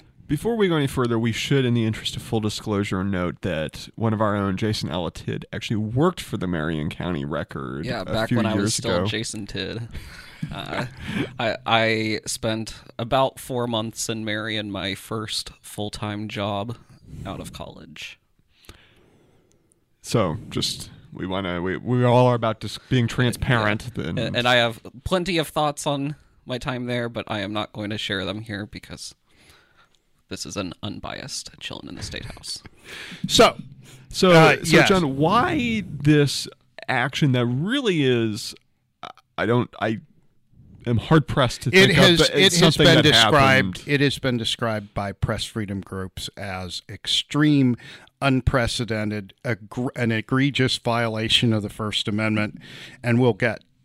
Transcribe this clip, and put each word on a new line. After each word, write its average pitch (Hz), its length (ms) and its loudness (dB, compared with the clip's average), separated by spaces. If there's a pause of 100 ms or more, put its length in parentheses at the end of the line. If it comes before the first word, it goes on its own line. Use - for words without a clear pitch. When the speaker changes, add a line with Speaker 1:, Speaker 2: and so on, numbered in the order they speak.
(280)
Speaker 1:
Before 202 280 -2
we 202 140 4
go 165 80 2
any 139 100 2
further, 120 320 0
we 113 140 0
should, 135 320 0
in 120 80 2
the 120 100 2
interest - 320 -2
of - 60 -10
full - 180 -2
disclosure, 104 640 -2
note 90 380 -4
that 78 540 -6
one 110 180 0
of 104 80 0
our 104 120 2
own, 98 220 0
Jason 107 320 -2
Elletid, 87 640 -6
actually - 240 -6
worked 120 460 0
for - 160 -8
the 90 100 -4
Marion 80 420 -2
County 80 360 -6
Record 71 600 -8
Speaker 2:
Yeah, 123 180 -6
Speaker 1:
a - 20 -14
Speaker 2:
back 110 240 -4
Speaker 1:
few 123 80 0
Speaker 2:
when 107 80 0
I 104 80 0
was 98 80 0
Speaker 1:
years 107 140 0
Speaker 2:
still 117 240 -4
Speaker 1:
ago. 95 80 0
Speaker 2:
Jason 107 380 -6
Tidd. 98 480 -8
Speaker 1:
<laughs> - 40 -10 (520)
Speaker 2:
Uh, - 360 -8 (520)
I, 117 280 -2
I 110 600 0
spent 110 500 -6 (220)
about 131 440 0
four 123 260 -4
months 113 400 -4
in 113 160 -6
Marion, 107 480 -4
my 95 240 -4
first - 560 -8 (100)
full-time 104 680 -8
job 104 480 -4 (480)
out 95 160 -10
of - 100 -14
college. - 640 -16 (1800)
Speaker 1:
So, 92 360 0 (120)
just, - 400 -6 (220)
we - 160 -10
wanna, 92 340 -4
we, 92 140 -2
we 123 300 0
all 123 220 6
are 123 80 2
about 113 260 -2
dis-, - 180 -10 (100)
being 123 160 4
transparent. 113 800 0
Speaker 2:
Yeah. - 200 -8
Speaker 1:
Then. - 140 -6
Speaker 2:
And, 110 200 -4
and 120 100 0
I 123 80 6
have 117 240 2 (240)
plenty 180 360 0
of 151 100 -2
thoughts 151 360 -2
on 143 300 -2 (300)
my 127 120 -6
time 123 280 -6
there, 120 240 -2
but 113 180 -8
I 107 140 -4
am 98 100 -6
not 104 220 -6
going 104 160 -8
to 107 80 -6
share 95 260 -4
them 101 160 -6
here 107 260 -8
because - 480 -16 (1160)
this - 160 -10
is - 100 -12
an 95 260 -6
unbiased - 680 -10 (100)
Chilling - 300 -12
in - 60 -14
the - 60 -12
State - 220 -10
House. - 400 -12 (640)
Speaker 3:
So, 214 300 6 (560)
Speaker 1:
So, 185 180 6
Speaker 3:
uh, 160 260 10
Speaker 1:
so 160 200 4
Speaker 3:
yes. 143 120 8
Speaker 1:
John, 160 280 2
why 233 680 2
this 143 600 4 (400)
action 127 440 2
that 123 140 4
really 175 580 0
is, 117 500 2 (840)
I 87 80 0
don't, 117 340 2
I 104 200 -2 (880)
am 120 120 2
hard 156 300 4
pressed - 360 0
to 131 60 -2
Speaker 3:
It 190 180 8
Speaker 1:
think 202 60 4
Speaker 3:
has, 165 280 8
Speaker 1:
of, 147 60 4
but - 100 -2
it's 185 200 4
Speaker 3:
it - 20 6
has 165 160 6
Speaker 1:
something 151 100 6
Speaker 3:
been 160 100 8
Speaker 1:
that - 80 6
Speaker 3:
described, 135 760 6
Speaker 1:
happened. 143 140 -4
Speaker 3:
it 139 80 4
has 143 180 2
been 123 180 0
described 110 560 -4
by 101 200 -4
press - 320 -4
freedom 101 360 -6
groups - 540 -10
as 92 540 -10
extreme, 139 880 2 (440)
unprecedented, 113 1120 0 (120)
egr-, 123 500 -4
an 117 160 0
egregious 131 640 2
violation 113 760 0
of 107 100 2
the 101 60 -4
First - 380 -6
Amendment, 107 520 -2 (420)
and 120 180 2
we'll 123 140 4
get 110 300 -2 (220)